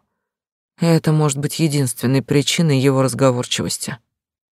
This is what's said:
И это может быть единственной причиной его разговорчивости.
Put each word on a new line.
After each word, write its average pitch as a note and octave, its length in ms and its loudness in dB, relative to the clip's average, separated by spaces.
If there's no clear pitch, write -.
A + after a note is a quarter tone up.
И E3+ 60 -2
это E3 280 2
может D3+ 260 0
быть C#3+ 200 -6
единственной C3+ 640 0
причиной D3 560 0
его C3+ 220 2
разговорчивости. B2 960 -2